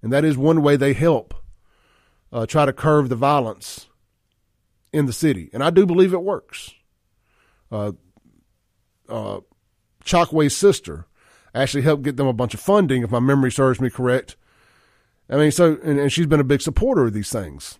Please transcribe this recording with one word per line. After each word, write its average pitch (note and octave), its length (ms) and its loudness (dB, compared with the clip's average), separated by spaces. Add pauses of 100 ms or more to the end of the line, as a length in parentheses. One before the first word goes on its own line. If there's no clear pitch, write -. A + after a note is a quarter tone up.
And A2 100 -6
that C#3+ 140 2
is D3+ 120 0
one D#3 260 2
way C#3+ 120 4
they C#3 180 2
help, C3+ 420 0 (960)
uh, A2+ 140 -4
try D3+ 180 2
to C#3 80 -2
curb D3+ 360 2
the B2 60 -2
violence B2+ 720 -4 (1040)
in D3+ 140 0
the B2 80 -4
city. A2 400 -2
And B2+ 100 -4
I D#3+ 60 2
do F#3 160 4
believe F#3 260 4
it F3+ 120 -2
works. - 500 -10 (1000)
Uh, G#2 220 -6 (1120)
uh, G#2 340 -10 (600)
Chokwe's D#3 540 0
sister E2+ 480 0 (480)
actually C3+ 300 -2
helped D3 200 0
get C3+ 140 -4
them C3+ 100 0
a B2+ 60 0
bunch A#2 220 -4
of - 40 -12
funding, D#3+ 440 2
if G#2 80 -4
my B2 80 0
memory C3 320 2
serves C3 280 0
me B2+ 120 -2
correct. B2+ 440 -2 (920)
I C3+ 80 -2
mean, D3+ 140 4
so, D#3+ 320 2
and, D3 160 0
and C#3+ 120 0
she's E3 160 -2
been D3 120 2
a C#3+ 40 2
big C3+ 180 0
supporter G3 440 0
of A2 80 -2
these G#2 160 -6
things. E2+ 500 -10